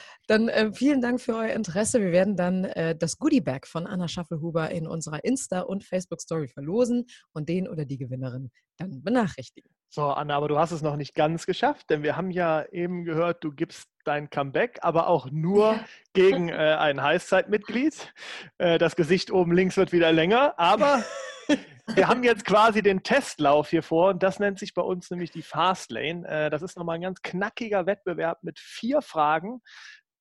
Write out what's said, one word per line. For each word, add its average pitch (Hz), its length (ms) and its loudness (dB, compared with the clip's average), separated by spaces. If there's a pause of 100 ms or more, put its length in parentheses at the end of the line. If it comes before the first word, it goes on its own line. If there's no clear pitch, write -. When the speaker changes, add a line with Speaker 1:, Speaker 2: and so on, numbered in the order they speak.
(280)
Speaker 1:
Dann, 220 200 4
äh, 214 240 0
vielen 269 300 2
Dank 240 180 -2
für 233 160 -4
euer 220 180 -2
Interesse. 214 460 0
Wir 190 140 2
werden 190 240 4
dann, 180 260 0
äh, 165 320 -2
das 165 220 -4
Goodiebag 175 500 0
von 165 180 -8
Anna 185 220 -4
Schaffelhuber 160 640 -4
in 160 160 -6
unserer 156 380 -8
Insta- 196 360 -2
und 190 220 -6
Facebook-Story 165 640 -6
verlosen 233 600 -2 (260)
und 156 160 -8
den 185 180 -2
oder 156 180 -8
die 131 120 -8
Gewinnerin 127 520 -8 (280)
dann 143 260 -12
benachrichtigen. 190 680 -4 (200)
Speaker 2:
So, 151 140 -6
Anna, 147 340 -2
aber 147 100 0
du 147 100 0
hast 160 140 2
es 160 100 -6
noch 147 140 -2
nicht 147 200 -8
ganz 160 300 0
geschafft, 254 440 -2
denn 151 120 2
wir 151 140 0
haben 185 160 -4
ja 165 400 0
eben 175 320 -6
gehört, 165 400 -2
du 156 80 -4
gibst 151 380 -8 (160)
dein 147 240 -2
Comeback, 143 540 -2
aber 165 240 2
auch 165 240 0
nur 196 420 4
Speaker 3:
Ja. 220 120 -4 (280)
Speaker 2:
gegen, 185 340 4
äh, 165 60 -4 (260)
ein 143 240 0
Heißzeitmitglied. 208 1120 0 (440)
Äh, 170 200 2
das 165 180 2
Gesicht 175 360 0
oben 180 200 2
links 185 240 2
wird 190 160 2
wieder 165 220 6
länger, 208 440 4
aber 220 460 4 (460)
Speaker 1:
<laughs> - 560 0
Speaker 2:
wir - 20 4
haben 247 160 2
jetzt 233 220 2
quasi 214 360 6
den 190 220 2
Testlauf 151 680 2
hier 165 140 0
vor 170 280 4
und 180 120 -2
das 185 160 0
nennt 202 200 -2
sich 208 140 -12
bei 180 100 -2
uns 185 280 -4
nämlich 175 200 -8
die 165 100 -14
Fastlane. 170 840 -4
Äh, 151 240 -4
das 147 120 -4
ist 185 160 -12
nochmal 170 180 -6
ein 165 60 -8
ganz 185 200 -8
knackiger 202 640 -4
Wettbewerb 170 580 -4
mit 165 160 -12
vier 269 420 -4
Fragen. 160 580 -2 (600)